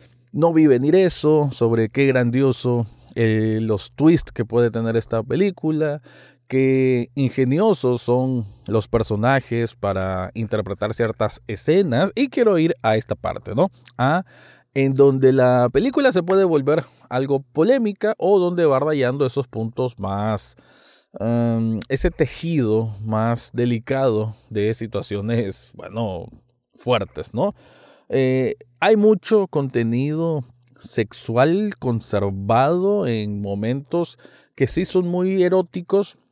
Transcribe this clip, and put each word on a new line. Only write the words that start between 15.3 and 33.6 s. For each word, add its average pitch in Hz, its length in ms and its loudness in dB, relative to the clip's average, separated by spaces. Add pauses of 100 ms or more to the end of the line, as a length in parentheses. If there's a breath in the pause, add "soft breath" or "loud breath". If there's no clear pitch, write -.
la 127 400 4
película 254 400 2
se 175 120 0
puede 190 200 2
volver 156 400 2 (260 soft breath)
algo 135 320 -2
polémica 214 760 0
o 196 200 2
donde 175 280 2
va 135 160 4
rayando 143 440 0
esos 127 220 -4
puntos 117 500 -6
más, 101 600 -4 (640 soft breath)
em, 113 640 0
ese 135 240 -2
tejido 113 880 -2
más 110 520 -2
delicado 120 840 -2 (140)
de 107 240 -2
situaciones, 104 1040 -6
bueno, 95 500 -8 (500)
fuertes, - 580 -4
¿no? 160 220 -2 (540 soft breath)
Eh, 127 460 0 (260)
hay 214 160 4
mucho 208 500 2
contenido 139 960 -2 (360)
sexual 156 1000 -2
conservado 120 1300 0
en 104 340 -4
momentos 120 800 -4 (360 loud breath)